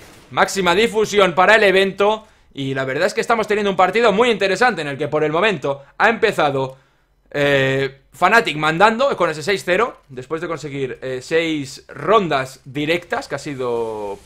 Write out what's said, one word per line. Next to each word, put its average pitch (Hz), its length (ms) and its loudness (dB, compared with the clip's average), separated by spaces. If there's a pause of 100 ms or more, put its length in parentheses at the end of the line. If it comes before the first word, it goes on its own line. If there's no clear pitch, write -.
(320)
Máxima 175 420 0
difusión 202 640 2
para 190 200 6
el 220 80 4
evento. 196 640 2 (260)
Y 135 200 -6
la 135 120 -4
verdad 143 220 0
es 202 60 -6
que - 80 -4
estamos 220 260 0
teniendo 208 220 0
un 196 80 -2
partido 190 340 4
muy 233 200 2
interesante 190 500 0
en 151 60 -6
el 139 100 -6
que 143 100 -4
por 151 160 -2
el 151 80 0
momento 156 520 -2 (140)
ha 202 120 4
empezado, 147 680 -2 (520)
eh, 135 720 0 (140)
Fnatic 180 420 2
mandando 208 640 2
con 175 120 2
ese 156 140 -8
seis 196 220 -2
cero, 190 320 -2 (100)
después 139 340 -10
de 175 60 -8
conseguir, 139 540 -8
eh, 127 200 -8
seis 160 680 -2
rondas 151 760 0
directas, 160 640 -4
que - 80 -8
ha 139 40 -6
sido 117 880 -6